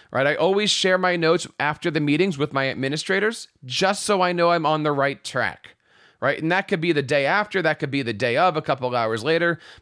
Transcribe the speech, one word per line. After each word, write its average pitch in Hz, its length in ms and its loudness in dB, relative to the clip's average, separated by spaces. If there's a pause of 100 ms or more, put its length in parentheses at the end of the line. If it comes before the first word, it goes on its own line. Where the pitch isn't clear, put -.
(120)
right? 135 160 0
I 151 80 0
always 196 360 2
share 185 260 2
my 180 200 0
notes 165 280 2 (140)
after 151 320 -2
the 151 80 0
meetings 151 380 2
with 147 160 -2
my 135 160 0
administrators, 170 800 -4 (160)
just 185 380 0
so 202 180 2
I 180 100 2
know 170 200 2
I'm 170 140 0
on 156 180 2
the 151 100 0
right 139 320 0
track. - 500 -6 (460)
Right? 135 200 0
And 160 120 -2
that 196 160 0
could 185 100 0
be 170 140 0
the 143 100 0
day 139 220 2
after, 190 360 0
that 156 180 0
could 143 120 -4
be 139 100 -2
the 117 120 -4
day 120 240 0
of, 170 180 2
a 151 60 -2
couple 131 260 -4
of 123 60 -2
hours 113 320 -2
later. 165 340 0 (220)